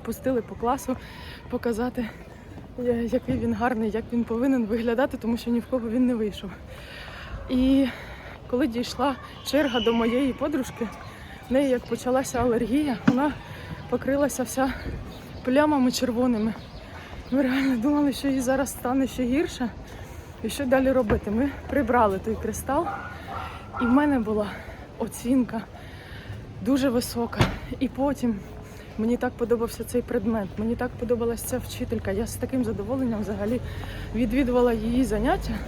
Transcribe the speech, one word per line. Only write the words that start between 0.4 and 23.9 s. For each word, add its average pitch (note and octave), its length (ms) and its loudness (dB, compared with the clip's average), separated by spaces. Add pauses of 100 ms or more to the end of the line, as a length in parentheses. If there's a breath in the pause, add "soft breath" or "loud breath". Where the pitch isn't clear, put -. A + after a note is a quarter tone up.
по G3+ 120 -10
класу B3+ 420 0 (540 loud breath)
показати, A#3+ 580 -2 (720 loud breath)
я-, A#3+ 240 2
який A#3+ 360 0
він A#3 160 2
гарний, A3+ 360 2
як A3 220 -2
він A#3+ 120 2
повинен A#3+ 420 2
виглядати, A#3 500 2
тому A#3 200 0
що A#3 140 -4
ні A#3+ 100 2
в - 60 -10
кого A#3 220 -2
він B3 180 4
не B3 80 2
вийшов. G#3 360 -4 (960 loud breath)
І C4 400 6 (600 loud breath)
коли B3+ 160 2
дійшла B3 480 0 (300 loud breath)
черга C4 360 2
до A#3 120 4
моєї A#3 400 4
подружки, C4 560 -2 (600 loud breath)
в - 20 2
неї C#4 160 4
як B3 160 2
почалася B3+ 560 0
алергія, B3 680 2
вона B3+ 260 4 (580 loud breath)
покрилася C#4 520 2
вся B3+ 300 0 (720 loud breath)
плямами C4+ 480 4
червоними. A#3+ 640 2 (760 loud breath)
Ми C4+ 120 4
реально C4 340 4
думали, C#4+ 360 4
що - 160 -2
їй C4+ 120 2
зараз C4 300 2
стане C4 360 2
ще - 160 -2
гірше. B3+ 480 0 (720 loud breath)
І A3+ 80 -2
що C#4+ 160 -2
далі C4 260 6
робити? A3+ 380 2
Ми B3+ 200 2 (200)
прибрали A3+ 480 4
той A3 240 -2
кристал, C4 440 0 (960 loud breath)
і - 20 2
в A#3 40 4
мене C#4 300 6